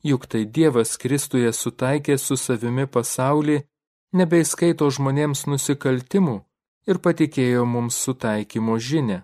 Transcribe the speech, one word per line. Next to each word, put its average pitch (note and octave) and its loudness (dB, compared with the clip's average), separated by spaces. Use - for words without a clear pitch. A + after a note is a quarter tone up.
Juk C3+ 0
tai A2 -2
Dievas A#2+ 2
Kristuje B2+ 0
sutaikė C#3 -2
su C3+ -2
savimi B2 -2
pasaulį, C#3 0
nebeįskaito E3 2
žmonėms C#3 -2
nusikaltimų C#3 0
ir F3+ 2
patikėjo C#3 2
mums A#2+ -2
sutaikymo A2+ -2
žinią. A#2+ -2